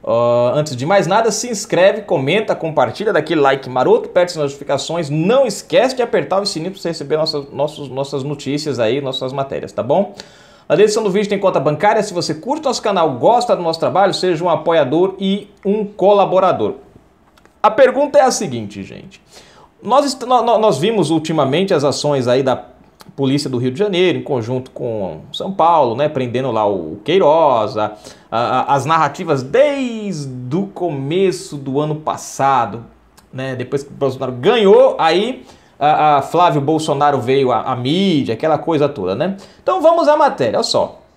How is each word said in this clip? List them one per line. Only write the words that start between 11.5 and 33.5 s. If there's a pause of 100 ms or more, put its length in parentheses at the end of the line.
bancária.
Se
você
curte
nosso
canal,
gosta
do
nosso
trabalho,
seja
um
apoiador
e (160)
um
colaborador. (840)
A
pergunta
é
a
seguinte,
gente. (580)
Nós
est-,
nó-,
nó-,
nós
vimos
ultimamente
as
ações
aí
da (560)
Polícia
do
Rio
de
Janeiro,
em
conjunto
com (120)
São
Paulo,
né,
prendendo
lá
o
Queiroz,
a, (400)
a,
a,
as
narrativas
desde
o
começo
do
ano
passado, (480)
né,